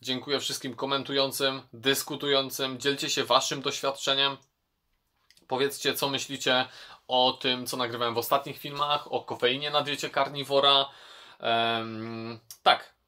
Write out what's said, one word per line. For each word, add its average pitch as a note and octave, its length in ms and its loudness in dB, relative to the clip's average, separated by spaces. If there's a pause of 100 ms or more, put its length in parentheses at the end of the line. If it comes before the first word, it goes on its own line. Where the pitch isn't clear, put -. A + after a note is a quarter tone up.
Dziękuję B2+ 380 -2
wszystkim C3 340 -6
komentującym, C3+ 880 -2 (100)
dyskutującym. C3+ 1040 0
Dzielcie C#3 320 -2
się C3+ 140 0
waszym C3 380 2
doświadczeniem. C#3 720 0 (1120)
Powiedzcie, C3+ 460 0
co C#3+ 140 0
myślicie C3 580 0 (420)
o B2+ 320 4
tym, B2+ 260 0
co C3+ 100 -4
nagrywałem A#2+ 380 -2
w A#2 40 2
ostatnich C#3 400 0
filmach, D3 540 -2
o B2 80 0
kofeinie C3 500 0
na D3 120 2
diecie C#3+ 280 -4
karniwora. C#3 760 4 (520)
Em, A2+ 1000 -2 (220)
tak. - 320 2 (140)